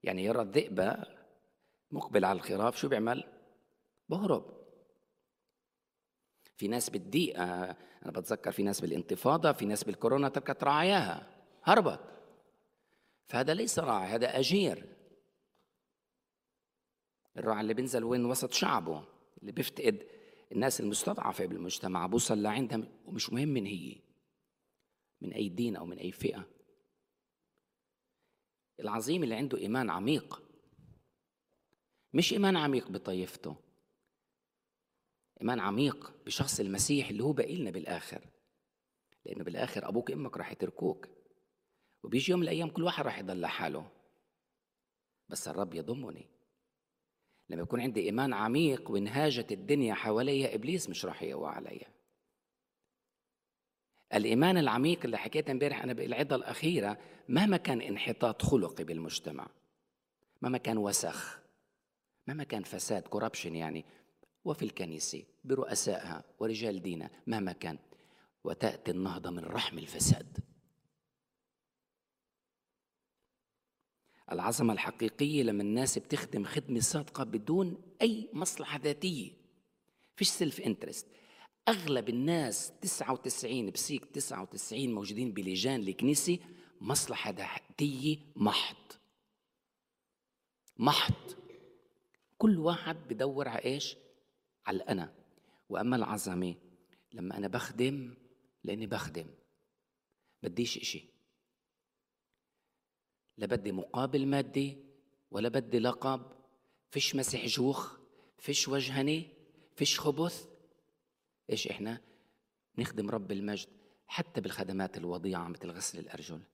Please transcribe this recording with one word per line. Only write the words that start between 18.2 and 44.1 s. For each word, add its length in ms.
وسط 260
شعبه، 560
اللي 100
بيفتقد 560
الناس 300
المستضعفة 640
بالمجتمع، 640
بوصل 340
لعندها 420
ومش 240
مهم 180
من 180
هي، 300
من 120
أي 160
دين 260
أو 100
من 120
أي 140
فئة. 360
العظيم 440
اللي 120
عنده 220
إيمان 320
عميق، 540
مش 200
إيمان 240
عميق 320
بطائفته، 680
إيمان 180
عميق 540
بشخص 340
المسيح 500
اللي 140
هو 100
باقي 220
لنا 160
بالآخر، 500
لأنه 180
بالآخر 460
أبوك 200
وأمك 280
راح 140
يتركوك، 560
وبيجي 280
يوم 80
من 40
الأيام 260
كل 140
واحد 220
راح 140
يضل 220
لحاله، 500